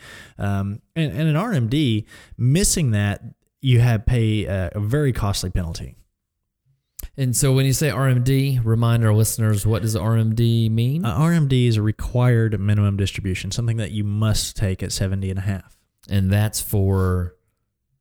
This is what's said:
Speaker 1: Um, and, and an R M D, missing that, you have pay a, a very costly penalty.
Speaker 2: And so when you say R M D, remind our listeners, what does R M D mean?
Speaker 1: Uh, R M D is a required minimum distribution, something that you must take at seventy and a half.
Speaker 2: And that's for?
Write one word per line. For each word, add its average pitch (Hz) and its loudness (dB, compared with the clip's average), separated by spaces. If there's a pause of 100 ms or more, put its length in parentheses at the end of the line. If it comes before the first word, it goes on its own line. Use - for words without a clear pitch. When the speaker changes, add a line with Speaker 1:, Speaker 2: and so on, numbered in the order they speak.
(380)
Speaker 1:
Um, 101 -4 (140)
and, 160 -2
and 151 -2
an 151 2
R 214 -2
M 123 0
D, 117 0 (320)
missing 143 2
that, 101 0 (360)
you 123 4
have 120 2
pay 110 0
a, 92 -4
a 104 -6
very 110 0
costly 101 -2
penalty. 82 -6 (1200)
Speaker 2:
And 127 -2
so 139 2
when 135 4
you 135 2
say 151 0
R 131 0
M 123 2
D, 135 0
remind 117 2
our 110 4
listeners, 107 2
what 107 0
does 110 -2
R 110 0
M 110 2
D 113 2
mean? 123 0
Speaker 1:
Uh, 110 -2
R 160 2
M 151 2
D 127 2
is 113 2
a 107 0
required 113 0
minimum 104 2
distribution, 95 -4
something 117 -2
that 107 -6
you 104 -4
must 104 0
take 95 -2
at 95 -6
seventy 98 -2
and 95 -4
a - -6
half. 95 -6 (360)
Speaker 2:
And 95 2
that's 104 0
for? 95 0 (640)